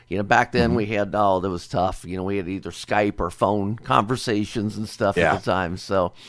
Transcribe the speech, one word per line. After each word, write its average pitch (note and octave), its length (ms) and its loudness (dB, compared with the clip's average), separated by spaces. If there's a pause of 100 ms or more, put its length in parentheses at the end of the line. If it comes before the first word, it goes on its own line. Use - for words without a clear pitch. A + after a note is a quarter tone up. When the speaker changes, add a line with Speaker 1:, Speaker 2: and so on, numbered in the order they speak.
Speaker 1:
You F2+ 100 -4
know, G2+ 60 -2
back A#2 280 2
then A#2+ 160 4
Speaker 2:
Mm-hmm. A#2 80 2
Speaker 1:
we G#2+ 100 0
had, G2+ 280 -2
oh, G2 260 4
that F#2+ 100 -2
was F2 160 -6
tough. - 380 -2
You F2+ 120 -8
know, F#2 60 -4
we G2 140 -2
had F2+ 120 -4
either F2+ 220 -6
Skype G#2 480 -2
or F2 120 -2
phone G2+ 460 0
conversations G#2+ 1000 0
and G#2+ 120 -6
stuff G2+ 280 0
Speaker 2:
Yeah. E2 180 4
Speaker 1:
at - 80 -4
the - 80 -2
time. F#2 280 -2
So F#2 340 0 (160)